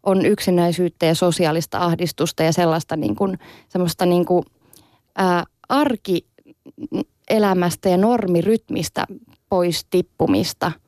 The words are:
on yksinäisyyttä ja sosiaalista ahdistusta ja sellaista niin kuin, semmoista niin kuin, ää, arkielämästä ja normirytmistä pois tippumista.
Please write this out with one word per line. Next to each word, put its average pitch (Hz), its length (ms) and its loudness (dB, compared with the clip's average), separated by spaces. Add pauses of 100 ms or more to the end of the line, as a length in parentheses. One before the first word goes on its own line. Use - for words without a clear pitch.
on 190 240 2
yksinäisyyttä 175 800 0
ja 160 80 4
sosiaalista 165 640 0
ahdistusta 170 640 -2
ja 160 100 2
sellaista 165 440 0
niin 208 200 -4
kuin, 190 220 -4 (300)
semmoista 180 380 -2
niin 175 180 2
kuin, 180 200 0 (720)
ää, 180 280 0 (1900)
arkielämästä 190 580 0
ja 180 80 4
normirytmistä 196 1080 0 (420)
pois 175 420 -2
tippumista. 170 840 -2 (160)